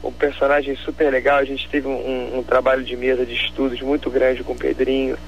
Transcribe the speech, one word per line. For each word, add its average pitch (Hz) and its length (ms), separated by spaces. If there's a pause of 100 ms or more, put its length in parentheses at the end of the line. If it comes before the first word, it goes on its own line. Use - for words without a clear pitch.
o 127 120
personagem 139 600
é - 20
super 151 340
legal, 135 280
a 139 60
gente 135 240
teve 135 200
um, - 20
um, 127 480
um 127 60
trabalho 127 400
de 120 120
mesa 123 300
de 120 80
estudos 123 460
muito 139 300
grande 127 340
com - 80
o 123 40
Pedrinho 131 600 (120)